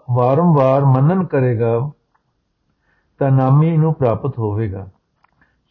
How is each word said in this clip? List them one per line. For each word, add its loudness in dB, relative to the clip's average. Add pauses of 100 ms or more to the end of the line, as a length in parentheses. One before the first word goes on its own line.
(100)
ਵਾਰੰਵਾਰ 2
ਮੰਨਨ 2
ਕਰੇਗਾ, -2 (1300)
ਤਾਂ 0
ਨਾਮੀ 2
ਨੂੰ 0
ਪ੍ਰਾਪਤ -4
ਹੋਵੇਗਾ। -6 (840)